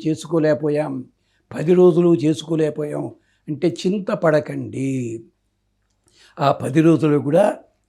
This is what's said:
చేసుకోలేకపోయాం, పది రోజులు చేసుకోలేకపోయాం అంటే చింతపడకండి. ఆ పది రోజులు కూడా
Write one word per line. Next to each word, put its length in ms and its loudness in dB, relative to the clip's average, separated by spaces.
చేసుకోలేకపోయాం, 960 -2
పది 160 2
రోజులు 400 6
చేసుకోలేకపోయాం 960 -2
అంటే 200 -4
చింతపడకండి. 1500 -4
ఆ 120 2
పది 280 0
రోజులు 380 4
కూడా 380 2